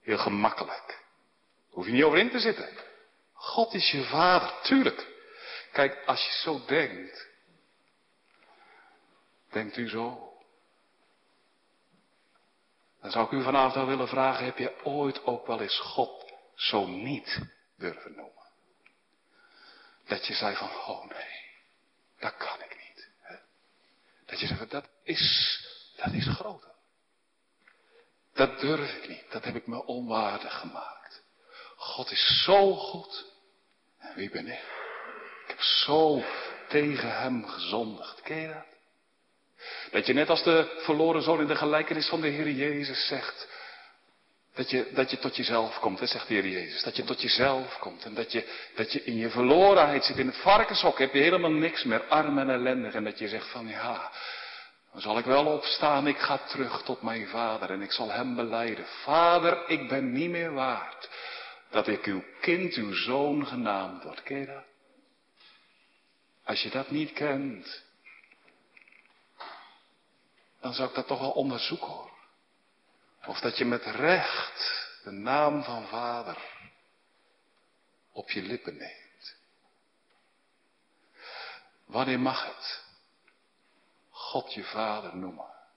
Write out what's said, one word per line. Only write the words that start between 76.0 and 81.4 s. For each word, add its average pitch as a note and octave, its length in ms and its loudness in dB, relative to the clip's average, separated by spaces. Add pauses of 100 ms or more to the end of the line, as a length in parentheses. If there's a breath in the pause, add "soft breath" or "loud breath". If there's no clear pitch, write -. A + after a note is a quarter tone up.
op - 180 -14
je G2+ 120 -4
lippen F#2+ 360 -8
neemt. - 580 -18 (2500 loud breath)